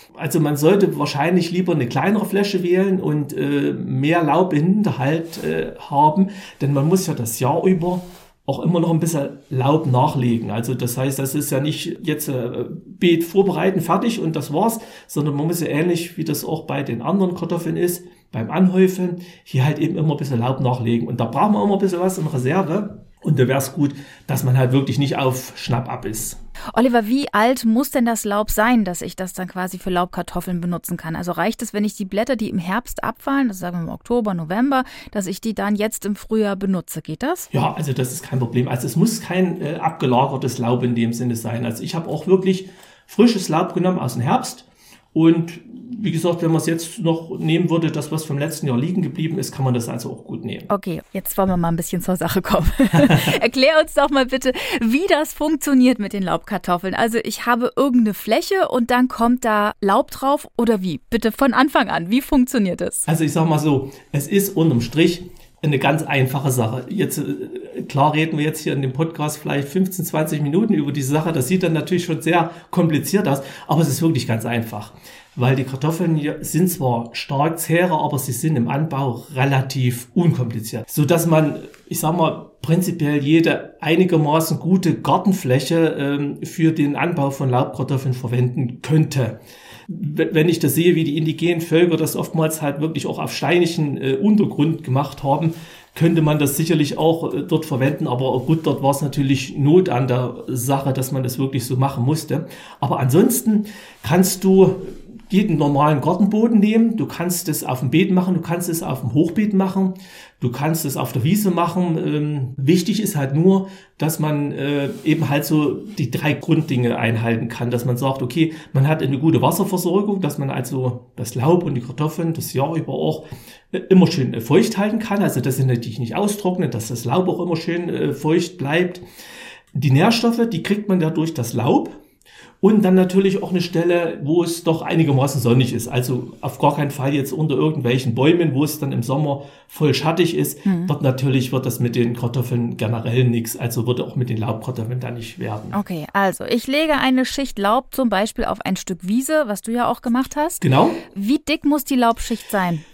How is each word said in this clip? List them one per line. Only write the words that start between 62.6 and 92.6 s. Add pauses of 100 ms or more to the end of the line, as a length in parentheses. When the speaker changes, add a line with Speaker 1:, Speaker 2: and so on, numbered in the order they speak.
Speaker 2:
das?
Speaker 1:
Also
ich
sag
mal
so, (220)
es
ist
unterm
Strich (360)
eine
ganz
einfache
Sache.
Jetzt,
äh,
klar
reden
wir
jetzt
hier
in
dem
Podcast
vielleicht
fünfzehn,
zwanzig
Minuten
über
die
Sache.
Das
sieht
dann
natürlich
schon
sehr (180)
kompliziert
aus, (240)
aber
es
ist
wirklich
ganz
einfach. (420)
Weil
die
Kartoffeln
hier
sind
zwar
stark
Zehrer,
aber
sie
sind
im
Anbau (100)
relativ
unkompliziert.
So
dass
man, (320)
ich
sag
mal, (120)
prinzipiell
jede
einigermaßen
gute
Gartenfläche,
ähm,
für
den
Anbau
von
Laubkartoffeln
verwenden
könnte. (480)
W-,
wenn
ich
das
sehe,
wie
die
indigenen
Völker
das
oftmals